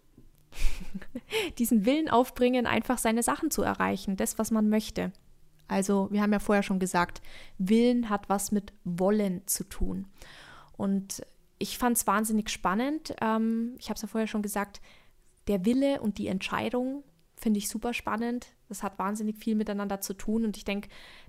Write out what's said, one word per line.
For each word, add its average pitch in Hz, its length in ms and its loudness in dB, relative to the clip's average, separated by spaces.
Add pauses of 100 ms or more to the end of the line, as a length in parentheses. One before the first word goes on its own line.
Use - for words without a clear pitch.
(520)
<laughs> - 1040 0
diesen 226 280 4
Willen 302 240 4
aufbringen, 247 560 2
einfach 226 320 0
seine 226 260 2
Sachen 285 280 0
zu 202 100 0
erreichen, 196 560 0
das, 220 200 -2
was 226 140 -2
man 214 180 2
möchte. 190 420 -2 (560)
Also, 196 440 2
wir 208 100 0
haben 208 120 2
ja 202 60 2
vorher 202 240 4
schon 190 160 0
gesagt, 180 420 0 (360)
Willen 233 520 4
hat 202 200 0
was 196 220 0
mit 202 220 -2 (100)
Wollen 185 640 2
zu - 160 -2
tun. 190 440 -4 (680)
Und 196 480 -4 (320)
ich - 200 -4
fand's 240 280 2
wahnsinnig 214 440 2
spannend. 254 720 -2
Ähm, 226 580 0
ich - 100 -10
hab's 208 120 -6
ja 214 60 -8
vorher 220 200 -2
schon 214 140 -2
gesagt, 202 400 -6 (680)
der 196 180 2
Wille 269 360 2
und 208 160 -2
die 208 100 -4
Entscheidung 247 760 -4 (320)
finde 214 220 2
ich 202 120 -4
super 233 240 -4
spannend. 233 540 -4 (220)
Das - 140 -8
hat 196 140 -6
wahnsinnig 214 400 -4
viel 220 180 0
miteinander 202 460 -2
zu - 120 -6
tun. 226 320 0
Und 202 120 -4
ich - 80 -16
denk, 202 220 -4 (420)